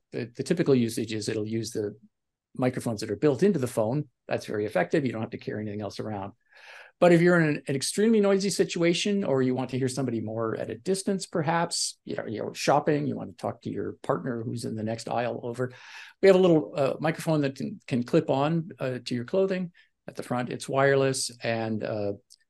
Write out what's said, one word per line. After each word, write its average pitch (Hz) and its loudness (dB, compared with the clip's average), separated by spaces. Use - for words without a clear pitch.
the, 123 -8
the 135 -6
typical 165 2
usage 117 0
is 104 -6
it'll 110 -2
use 113 -4
the 104 -4
microphones 123 -2
that 107 -6
are 101 -2
built 135 2
into 190 4
the 127 0
phone. 120 0
That's 117 -4
very 107 -2
effective. 156 0
You 120 0
don't 110 -6
have 110 -6
to 127 -10
carry 117 -8
anything 107 -6
else 98 -8
around. 104 -8
But 175 8
if 170 6
you're 180 6
in 160 4
an, 147 -2
an 143 0
extremely 214 2
noisy 196 4
situation, 185 0
or 135 2
you 127 2
want 127 -4
to 131 -4
hear 131 0
somebody 127 -2
more 110 -4
at - -6
a - -8
distance, 190 -2
perhaps, 165 -2
you - -8
know, - -6
you're 110 -6
shopping, 147 2
you 117 -2
want 110 -10
to - -20
talk 107 -6
to 110 -8
your 101 -6
partner 135 -4
who's 117 -6
in 117 -6
the 107 -6
next 113 -6
aisle 117 -2
over, 123 -6
we 196 8
have 190 10
a 185 6
little, 170 6
uh, 151 0
microphone 160 0
that 139 -2
can, 143 -10
can 120 0
clip 156 2
on, 160 0
uh, 127 -4
to 127 -4
your 120 -4
clothing 185 -2
at - -16
the - -8
front. 123 -4
It's - -10
wireless, 135 2
and, 113 -2
uh, 104 -4